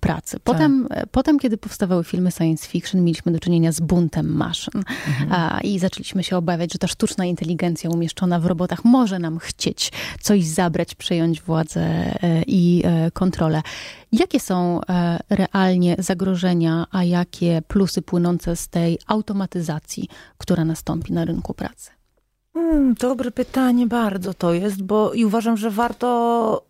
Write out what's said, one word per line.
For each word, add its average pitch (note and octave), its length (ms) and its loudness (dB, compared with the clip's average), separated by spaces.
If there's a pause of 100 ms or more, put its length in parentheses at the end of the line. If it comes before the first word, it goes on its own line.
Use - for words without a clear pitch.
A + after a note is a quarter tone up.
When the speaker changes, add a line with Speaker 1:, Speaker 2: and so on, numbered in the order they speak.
Speaker 1:
pracy. - 320 -2
Speaker 2:
Tak. - 100 -10
Speaker 1:
Potem, C4+ 480 4
e, - 160 -4
potem, C#4+ 320 2
kiedy A3+ 180 0
powstawały F3+ 480 -2
filmy F3+ 260 0
science D#3+ 380 0
fiction, F3+ 360 0
mieliśmy E3+ 280 0
do E3 60 0
czynienia E3 340 4
z D#3 80 -4
buntem D#3+ 560 2
maszyn. - 460 -4 (260)
Speaker 2:
Mhm. D3 240 -2
Speaker 1:
A, E3+ 280 0
i G3 180 -2
zaczęliśmy F#3 460 -2
się - 120 -2
obawiać, F3 360 -2
że F3 60 -6
ta - 80 -2
sztuczna - 380 -2
inteligencja E3+ 680 -2
umieszczona E3+ 500 0
w D#3+ 60 2
robotach F3 380 0
może A#3 340 4
nam E3 200 -4
chcieć - 540 -6 (280)
coś G3+ 240 4
zabrać, E3 500 0 (160)
przejąć E3 320 0
władzę, D#3+ 400 -2
e, E3 640 0
i, F3 380 4
e, E3 260 2
kontrolę. D#3+ 520 0 (500)
Jakie C4+ 280 2
są, F3 480 0
e, F3 300 0 (120)
realnie F#3 680 2
zagrożenia, F3 920 0
a F3+ 120 2
jakie F3 640 0
plusy G3 340 0
płynące F3 540 0
z - 120 -10
tej E3+ 380 0
automatyzacji, F#3 1000 -4 (300)
która E3 260 0
nastąpi D#3+ 480 -4
na E3+ 120 0
rynku E3 300 -4
pracy? - 360 -12 (640)
Speaker 3:
Hmm, D#4 400 2
dobre B3 360 -2
pytanie B3 560 0
bardzo G3 480 -2
to E3+ 180 0
jest, G3 300 -2
bo G#3 300 0
i A#3 120 2
uważam, A3 320 2
że A3 140 -2
warto, A#3 1000 0